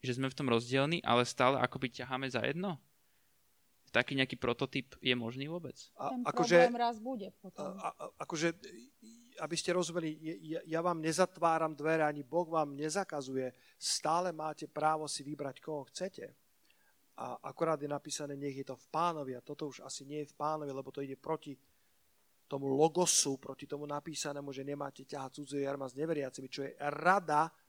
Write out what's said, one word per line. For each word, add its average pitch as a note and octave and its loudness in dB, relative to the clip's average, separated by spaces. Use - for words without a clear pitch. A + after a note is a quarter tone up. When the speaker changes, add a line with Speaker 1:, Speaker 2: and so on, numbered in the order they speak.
Speaker 1:
že B2 -2
sme C3 0
v C3 -6
tom C#3 -2
rozdielni, C3+ 2
ale A#2+ 6
stále C3 4
akoby B2+ -2
ťaháme C3 -6
za B2 -2
jedno? D#3+ -2
Taký B2 2
nejaký C3 0
prototyp C3 -2
je B2+ 2
možný B2 -6
vôbec? E3 -8
Speaker 2:
A C#3+ -4
Speaker 3:
Ten D3 -4
Speaker 2:
akože, F3 6
Speaker 3:
problém A#3+ 6
raz A#3 0
bude A3 -8
potom. F3+ -10
Speaker 2:
a, F#3+ -6
a, - -10
akože, E3 0
aby D#3+ -4
ste F3 2
rozumeli, E3 0
ja, D#3+ -6
ja, D#3+ -6
ja - 4
vám E3 2
nezatváram D#3+ 4
dvere, D#3 4
ani D3 0
Boh D#3+ 0
vám D#3 0
nezakazuje. C#3+ -2
Stále F3 2
máte D#3 -6
právo D#3 2
si - -8
vybrať, C#3+ -6
koho D3 -8
chcete. - -8
A B2 -8
akorát D#3 0
je D3 -4
napísané, C#3+ -6
nech C#3 -4
je - -8
to B2+ -10
v - -20
Pánovi. D#3 0
A B2 -10
toto D3 -10
už C3+ -10
asi C3+ -12
nie D3 -6
je C#3+ -8
v - -20
Pánovi, D3+ -2
lebo C3+ -8
to C#3+ -6
ide C3+ -8
proti D#3 -6
tomu C#3 -4
logosu, D3+ 4
proti C3+ -10
tomu D3 -8
napísanému, C#3+ -6
že C3 -8
nemáte C#3+ -6
ťahať C3+ -8
cudzie C#3+ -4
jarma C#3 -4
s B2+ -16
neveriacimi, C#3+ -2
čo C3+ -8
je C3+ -8
rada D#3 4